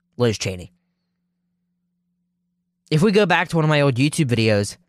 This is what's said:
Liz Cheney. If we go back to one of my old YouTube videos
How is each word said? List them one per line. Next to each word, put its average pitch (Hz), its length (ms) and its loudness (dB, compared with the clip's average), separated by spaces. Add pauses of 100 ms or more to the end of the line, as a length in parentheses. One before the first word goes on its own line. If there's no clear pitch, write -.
(180)
Liz 120 200 0
Cheney. 90 360 -10 (2250)
If 151 100 2
we 208 100 2
go 208 140 2
back 175 220 0
to 165 80 -6
one 160 100 0
of 156 40 2
my 147 120 2
old 139 140 2
YouTube 147 300 0
videos 110 520 0 (120)